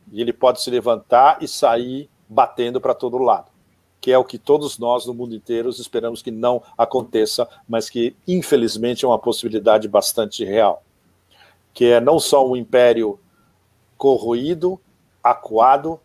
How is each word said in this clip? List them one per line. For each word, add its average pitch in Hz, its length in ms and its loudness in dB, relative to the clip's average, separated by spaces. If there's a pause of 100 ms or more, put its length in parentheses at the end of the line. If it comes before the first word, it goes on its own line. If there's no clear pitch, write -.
(100)
E 104 100 -8
ele 117 120 -4
pode 123 280 0
se 127 100 -8
levantar 120 720 2
e 160 60 -10
sair 127 640 -2 (180)
batendo 123 520 -2
pra 127 140 -2
todo 123 240 -6
lado, 117 340 0 (480)
que 127 100 -2
é 127 80 4
o 127 60 2
que - 120 -14
todos 147 400 -2
nós 120 300 -4
no 123 80 -10
mundo 117 220 -12
inteiro 117 320 -6
esperamos 117 520 -8
que 120 120 -12
não 120 280 -2 (160)
aconteça, 117 720 -2 (200)
mas 113 200 -4
que, 123 280 -4 (100)
infelizmente, 123 800 -2
é 127 40 2
uma 110 120 2
possibilidade 110 640 0
bastante 104 580 -2
real, 101 380 0 (920)
que - 120 -2
é 120 160 6
não 147 180 2
só 143 260 2
um 127 120 0
império 117 640 2 (760)
corroído, 139 840 -2 (420)
acuado, 131 840 0